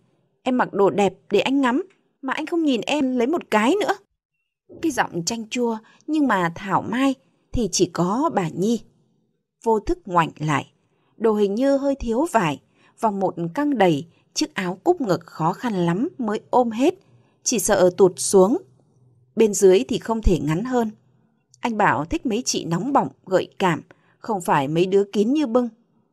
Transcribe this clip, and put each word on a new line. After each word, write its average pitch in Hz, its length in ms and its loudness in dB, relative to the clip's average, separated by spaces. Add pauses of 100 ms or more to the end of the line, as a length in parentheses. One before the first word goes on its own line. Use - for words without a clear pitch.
(440)
Em 254 140 -2
mặc 190 160 -2
đồ 247 160 4
đẹp 185 240 0 (180)
để 202 80 2
anh 277 220 0
ngắm, 262 220 0 (400)
mà 262 100 -4
anh 311 120 -8
không 339 200 -2
nhìn 247 200 2
em 262 320 -2
lấy 233 100 0
một - 240 -4
cái 220 300 2
nữa. 381 140 -2 (840)
Cái 330 100 -2
giọng 175 340 -4
chanh 226 240 -8
chua 233 280 -2 (300)
nhưng 302 200 0
mà 185 280 0
thảo 190 260 -2
mai 262 340 -2 (360)
thì 220 200 0
chỉ - 220 -2
có 214 400 -2
bà 170 160 -2
Nhi. 214 320 -4 (840)
Vô 220 160 0
thức - 260 -4
ngoảnh 175 320 -2
lại, 151 340 -4 (460)
đồ 220 180 0
hình 202 200 0
như 277 220 2
hơi 277 180 0
thiếu 240 360 -2
vải, 151 300 0 (380)
vòng 202 200 -2
một 185 160 0 (200)
căng 294 220 -2
đầy, 170 300 2 (260)
chiếc 302 200 -4
áo 185 300 -6
cúc 349 180 2
ngực 190 240 0
khó 160 280 -2
khăn 196 320 -2
lắm 190 320 0
mới 214 320 -4
ôm 240 220 2
hết, 262 240 0 (480)
chỉ - 160 -2
sợ 185 380 4
tụt 180 200 6
xuống. 202 400 4 (800)
Bên 214 180 2
dưới 196 340 6
thì 220 100 -4
không 226 240 -6
thể 185 180 2
ngắn 156 240 -2
hơn. 247 280 -2 (680)
Anh 233 180 -4
bảo 156 280 2
thích 311 200 -6
mấy 233 200 -2
chị - 200 -4
nóng 190 280 -4
bỏng, 247 160 2 (160)
gợi 185 240 0 (100)
cảm, - 220 0 (360)
không 202 240 -6
phải 156 260 0
mấy 165 180 2
đứa 196 180 2
kín 208 300 0
như 302 140 0
bưng. 240 220 0 (440)